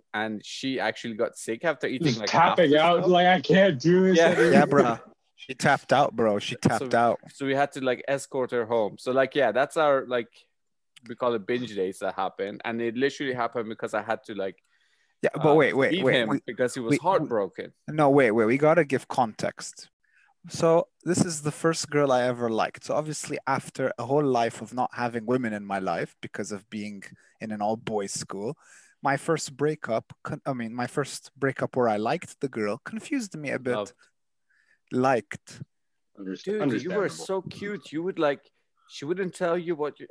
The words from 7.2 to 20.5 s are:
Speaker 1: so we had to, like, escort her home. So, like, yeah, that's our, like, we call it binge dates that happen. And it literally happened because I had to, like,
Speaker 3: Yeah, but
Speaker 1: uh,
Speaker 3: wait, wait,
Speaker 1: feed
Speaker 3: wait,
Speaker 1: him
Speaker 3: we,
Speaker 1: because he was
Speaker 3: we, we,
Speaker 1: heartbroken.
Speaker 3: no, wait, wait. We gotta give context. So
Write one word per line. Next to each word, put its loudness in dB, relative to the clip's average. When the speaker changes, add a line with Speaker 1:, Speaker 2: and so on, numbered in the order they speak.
Speaker 1:
so -8
we 0
had 0
to, -12
like, -2
escort -4
her -2
home. -2
So, -6
like, 0
yeah, 2
that's -2
our, 2
like, -6
we -12
call -2
it -4
binge -4
dates -4
that -6
happen. -6
And -6
it -4
literally -2
happened -4
because -10
I -2
had -4
to, -12
like, -8
Speaker 3:
Yeah, 2
but 2
Speaker 1:
uh, 6
Speaker 3:
wait, 4
wait, 2
Speaker 1:
feed -2
Speaker 3:
wait, 4
Speaker 1:
him 0
Speaker 3:
we, -4
Speaker 1:
because -4
he -8
was -2
Speaker 3:
we, 2
we, -4
Speaker 1:
heartbroken. -2
Speaker 3:
no, 2
wait, 6
wait. 4
We 2
gotta 4
give -4
context. -4
So 0